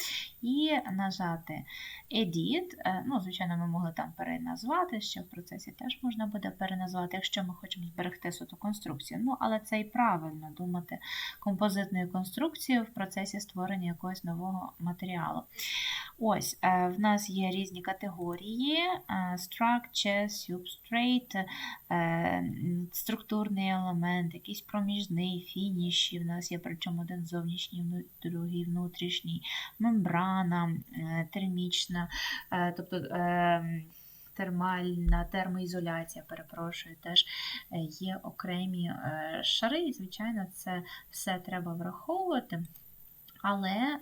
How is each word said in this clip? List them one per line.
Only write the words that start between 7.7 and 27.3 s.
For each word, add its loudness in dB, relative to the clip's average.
зберегти -4
суто -10
конструкцію. -4
Ну, 4
але 2
це 0
і -2
правильно 2
думати -2
композитною 2
конструкцією 2
в -10
процесі -4
створення -2
якогось -4
нового -4
матеріалу. -2
Ось, 2
е, 6
в 0
нас 4
є 2
різні -2
категорії, -2
е, 0
structure, 2
substrate, 0
е, 2
м, 2
структурний 0
елемент, 2
якийсь -8
проміжний, 0
фініші. 0
В 0
нас -2
є, -2
причому -4
один -4
зовнішній, -2